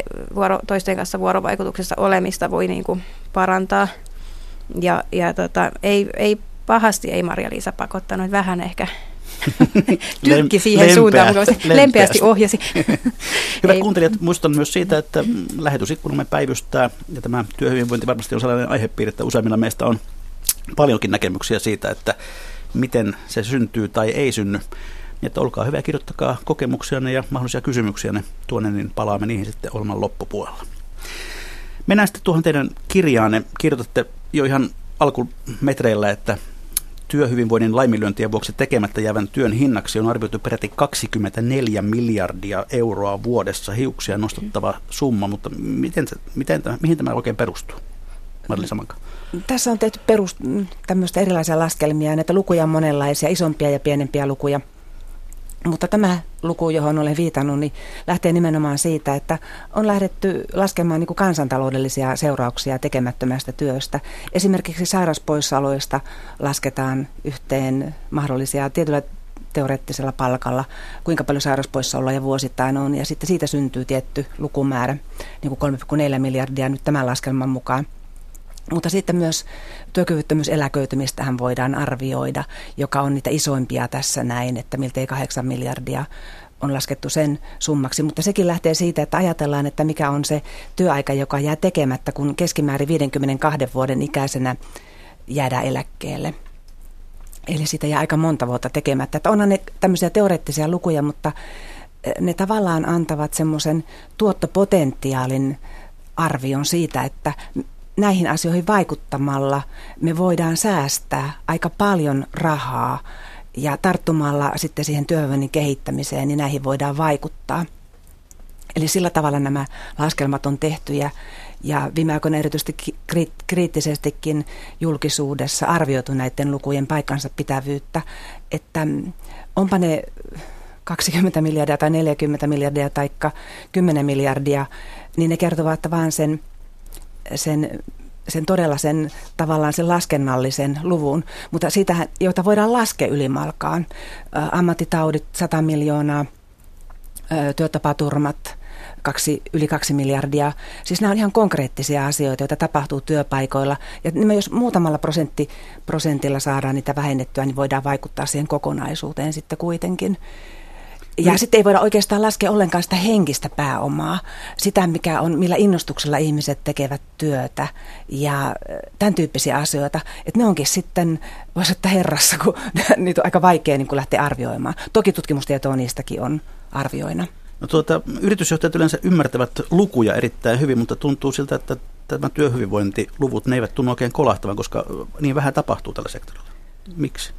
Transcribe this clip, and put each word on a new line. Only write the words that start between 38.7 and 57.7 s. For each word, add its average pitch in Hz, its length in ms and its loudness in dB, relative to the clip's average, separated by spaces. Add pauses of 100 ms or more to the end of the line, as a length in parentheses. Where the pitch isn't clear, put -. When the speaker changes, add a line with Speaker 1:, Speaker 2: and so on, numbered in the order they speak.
Speaker 2:
jäävän 107 260 0
työn 123 240 2
hinnaksi 113 480 2
on 110 100 2
arvioitu 110 300 -2
peräti 113 360 -4
kaksikymmentäneljä 117 1080 0
miljardia 101 880 0
euroa 101 540 0
vuodessa. 101 500 0
Hiuksia 113 440 -2
nostattava 104 560 -2 (160)
summa, 110 380 0
mutta 101 220 -6 (100)
miten 123 480 -2
se, - 80 -10 (200)
miten 151 260 0
tämä, 113 200 -4
mihin 160 160 4
tämä 131 160 -2
oikein 117 220 -2
perustuu? - 420 -4 (720)
Marli 98 180 -2
Samanka. 107 280 -8 (520)
Speaker 3:
Tässä 254 240 2
on 220 80 0
tehty 220 280 0
perus-, 208 300 4 (500)
tämmöistä 185 340 2
erilaisia 170 380 2
laskelmia, 151 560 2
näitä 160 180 2
lukuja 180 300 4
on 156 60 4
monenlaisia, 147 600 2
isompia 160 400 2
ja 143 100 2
pienempiä 143 480 0
lukuja. 143 320 0 (1040)
Mutta 170 220 0
tämä 190 320 2 (240)
luku, 165 260 0
johon 156 300 2
olen 147 180 2
viitannut, 143 420 0
niin 147 120 -2 (360)